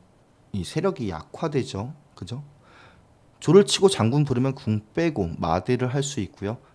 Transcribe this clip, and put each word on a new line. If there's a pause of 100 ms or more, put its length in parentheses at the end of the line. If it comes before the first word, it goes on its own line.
(520)
이
세력이
약화되죠. (220)
그죠? (1000)
조를
치고
장군
부르면
궁 (140)
빼고
마대를
할
수
있고요. (160)